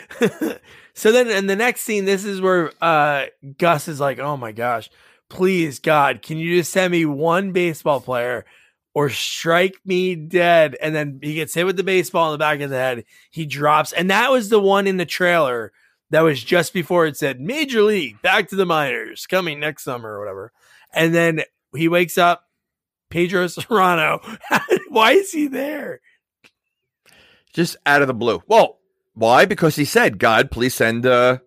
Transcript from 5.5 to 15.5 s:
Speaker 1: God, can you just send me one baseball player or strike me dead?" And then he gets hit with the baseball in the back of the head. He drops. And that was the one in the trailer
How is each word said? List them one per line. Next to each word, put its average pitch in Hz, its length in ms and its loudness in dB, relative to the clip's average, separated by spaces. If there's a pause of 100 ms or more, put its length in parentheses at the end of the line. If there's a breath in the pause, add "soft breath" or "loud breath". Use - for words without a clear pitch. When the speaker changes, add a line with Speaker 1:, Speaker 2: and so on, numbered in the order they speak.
Speaker 1:
God, 139 440 0
can 156 160 -10
you 170 180 -2
just 165 160 -2
send 185 180 0
me 170 140 2
one 165 480 0
baseball 165 480 -2
player 123 460 -6 (480 soft breath)
or 143 160 0
strike 175 640 -2 (100)
me 185 300 -2
dead?" 165 680 2
And 156 140 -2
then 147 280 -4
he 151 120 -6
gets 156 180 -6
hit 170 140 0
with 190 100 -2
the 190 80 -2
baseball 175 480 0
in - 0 -
the 151 100 -4
back 151 200 0
of 143 80 -6
the 135 60 -4
head. 127 280 -2 (260 soft breath)
He 160 140 -8
drops. 147 480 0
And 185 180 -2
that 226 220 2
was 233 160 0
the 220 100 4
one 196 280 2
in 190 100 0
the 175 80 -2
trailer 143 640 0 (380)